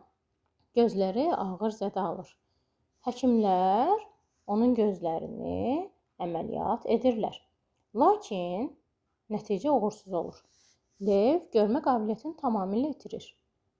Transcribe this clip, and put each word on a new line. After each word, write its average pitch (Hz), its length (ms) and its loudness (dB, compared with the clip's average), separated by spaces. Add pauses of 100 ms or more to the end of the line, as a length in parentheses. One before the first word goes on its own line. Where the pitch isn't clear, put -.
(760)
gözləri 196 560 2
ağır 196 420 -4
zədə 202 280 -4
alır. 180 260 -6 (800)
Həkimlər 226 1000 4 (440)
onun 233 300 2
gözlərini 180 1120 -2 (300)
əməliyyat 175 680 -4
edirlər. 226 540 0 (560)
Lakin 226 720 0 (600)
nəticə 214 440 -2
uğursuz 202 400 -2
olur. - 240 -6 (640)
Lev 214 400 4 (100)
görmə 214 320 2
qabiliyyətini 233 560 -2
tamamilə 226 540 -2
itirir. - 320 -14 (540)